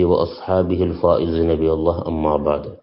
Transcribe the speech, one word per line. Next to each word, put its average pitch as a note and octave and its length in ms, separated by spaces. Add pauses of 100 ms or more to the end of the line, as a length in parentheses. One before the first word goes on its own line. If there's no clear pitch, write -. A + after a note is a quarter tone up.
وأصحابه F2+ 800
الفائزين E2+ 720
بالله، D#2+ 400 (120)
أما D#2 300
بعد. D2 260 (200)